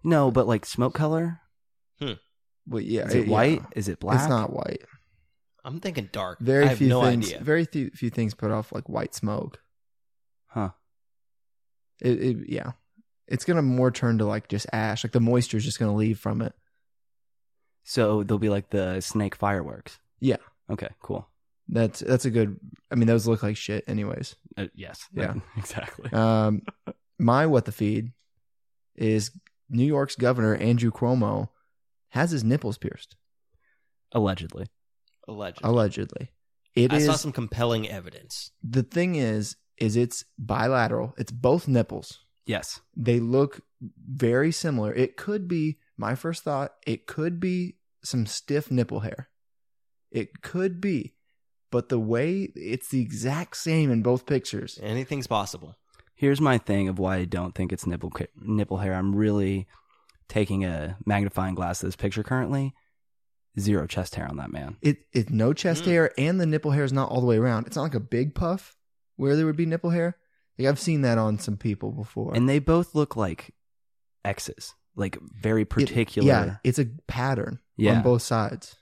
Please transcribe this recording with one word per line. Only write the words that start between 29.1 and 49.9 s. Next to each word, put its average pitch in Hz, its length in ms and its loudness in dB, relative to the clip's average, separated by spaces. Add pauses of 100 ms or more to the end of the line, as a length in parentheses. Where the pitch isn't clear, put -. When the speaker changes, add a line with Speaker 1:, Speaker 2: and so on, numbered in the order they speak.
Speaker 3:
New 120 160 2
York's 143 300 0
Governor 120 400 2
Andrew 117 360 2
Cuomo 113 580 0 (600)
has 165 220 0
his 135 120 -2
nipples 117 340 0
pierced. - 380 -10 (1000)
Speaker 1:
Allegedly. 98 540 -2 (600)
Speaker 2:
Allegedly. 104 420 -6
Speaker 3:
Allegedly. 113 640 -2 (440)
It 127 180 4
Speaker 2:
I 151 40 4
Speaker 3:
is 151 80 4
Speaker 2:
saw 156 80 4
some 151 180 -2
compelling 117 580 -2
evidence. - 600 -14 (120)
Speaker 3:
The 120 200 0
thing 175 320 0
is, 110 400 0 (220)
is 110 200 0
it's 120 260 0 (140)
bilateral. 117 800 0
It's - 140 -6
both 127 360 2
nipples. 113 520 0 (260)
Speaker 1:
Yes. - 360 -6 (140)
Speaker 3:
They 120 240 2
look 131 420 2 (200)
very 131 680 0
similar. 127 420 -2
It 127 240 0
could 202 300 -6
be, 156 300 -2 (200)
my 117 180 -2
first 165 280 -8
thought, 139 300 -4 (120)
it - 220 -6
could 170 320 -4
be 180 380 -4 (260)
some 120 220 -2
stiff - 440 -4
nipple 117 320 0
hair. 98 280 -10 (840)